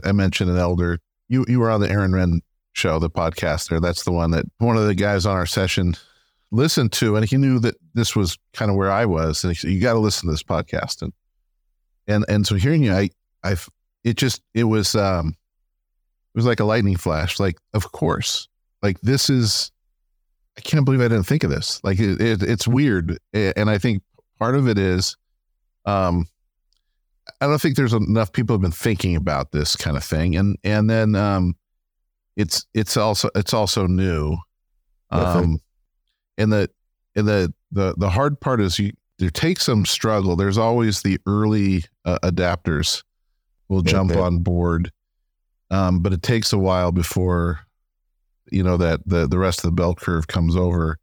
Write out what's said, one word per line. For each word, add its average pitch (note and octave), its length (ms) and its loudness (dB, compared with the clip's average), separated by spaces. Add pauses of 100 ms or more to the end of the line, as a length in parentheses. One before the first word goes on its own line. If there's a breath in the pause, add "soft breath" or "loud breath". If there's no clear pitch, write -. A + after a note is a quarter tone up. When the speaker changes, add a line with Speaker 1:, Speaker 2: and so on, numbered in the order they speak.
Speaker 1:
I G2 80 0
mentioned, F#2+ 380 0
an F2+ 80 2
elder, F2 400 0 (300)
you, B2+ 200 0
you B2 120 2
were A2+ 100 2
on G#2+ 100 2
the G2+ 100 0
Aaron F#2+ 220 2
Renn F2+ 280 2 (340)
show, D#2+ 240 0
the D#2+ 120 -2
podcast E2 580 -4
there. E2 120 0
That's F2 240 -2
the F2+ 80 -2
one E2+ 180 0
that E2 140 0 (140)
one A#2 180 2
of G#2+ 100 2
the G#2 80 2
guys G2+ 320 0
on G2 100 0
our F2 100 -2
session F2+ 480 0 (580 loud breath)
listened B2+ 400 2
to, G#2+ 240 2
and G#2+ 120 2
he C3 80 0
knew C3+ 220 4
that A2+ 160 0 (200)
this A#2 200 0
was F#2 240 0 (160)
kind G#2+ 160 -2
of G2 60 2
where G2 160 2
I G#2+ 120 2
was. D#2+ 380 0
And F2 100 0
he E2 40 -4
said, - 140 -4
"You F#2+ 100 0
gotta A#2 180 2
listen G#2+ 300 -2
to D#2 40 0
this D#2 120 -4
podcast." - 580 -6
And, D2+ 100 -8 (920)
and, G#2 220 0
and G#2 180 2
so G#2+ 80 0
hearing C#3 300 2
you, G2+ 80 2
I, F#2+ 180 2 (320)
I, F#2+ 140 -2 (480)
it A#2 120 0
just, C3 240 -2 (140)
it A#2 100 2
was, A2 300 2
um, F#2 360 0 (1040)
it - 40 -4
was A#2 80 2
like A2+ 140 2
a G#2+ 40 0
lightning G#2 320 2
flash. E2 440 -2
Like, F#2+ 180 -2 (160)
of G#2 160 -4
course, - 580 -4 (320)
like, G2+ 200 -2
this C3 280 0
is, B2 440 0 (840)
I - 40 -20
can't D3+ 240 0
believe C3 160 2
I A#2+ 80 4
didn't A2 180 2
think D3+ 160 0
of E2+ 80 0
this. - 320 -4
Like, F#2+ 160 0
it, G2 220 0
it, A2 220 0
it's A2+ 260 -2
weird. A2 500 0 (160)
A-, G2+ 240 0
and G#2+ 100 2
I G#2+ 80 2
think G2+ 260 0 (360)
part A#2 160 0
of C3+ 140 2
it G#2 100 2
is, F#2 380 0 (680)
um, F2+ 420 0 (1120)
I C#3 60 0
don't D3 140 0
think C#3+ 160 0
there's B2+ 160 2
enough G#2+ 400 0
people A#2+ 220 -2
have G2 80 2
been F2+ 80 2
thinking F#2 460 -2
about C#2+ 360 -2
this D2 220 -2
kind D2 220 -4
of - 80 -6
thing. D#2+ 320 0
And, G2 280 0
and G#2+ 240 2
then, A2 280 2
um, F#2+ 400 0 (800)
it's, - 360 -4
it's A2 240 -2
also, G#2+ 380 0
it's G2+ 180 -2
also G2+ 340 0
new. E2+ 500 0 (760)
Speaker 2:
Definitely. F2 320 0
Speaker 1:
Um, D#2+ 160 0 (800)
and G#2+ 140 2
the, G2+ 180 2 (460)
and G#2 100 2
the, F#2+ 260 2 (200)
the, F#2+ 260 0
the G2 100 0
hard C#3 320 0
part B2+ 200 0
is F#2 180 0
you, G#2 140 -2 (260)
there F#2 100 0
takes E3 380 -2
some G#2+ 180 2
struggle. G2 520 0
There's G2 200 2
always A2+ 460 0
the F#2+ 240 0
early, G2+ 560 2 (220)
uh, F2+ 180 -2
adapters E2+ 800 -2 (640)
will F#2+ 140 0
jump F#2+ 300 2
Speaker 2:
Mm-hmm. F#2+ 100 2
Speaker 1:
on F2 160 0
board. F2 540 0 (800)
Um, F#2 300 0
but F#2+ 140 0
it F2 80 -4
takes A2+ 300 -2
a G#2 60 2
while F#2 340 2
before, F2 680 -2 (880)
you F#2+ 120 0
know, F2+ 160 2
that D#2+ 260 0
the, E2+ 220 0
the F2 120 0
rest F#2 200 0
of - 60 -6
the F2 100 0
bell F2 200 0
curve E2 340 -4
comes E2+ 280 0
over. F2 460 0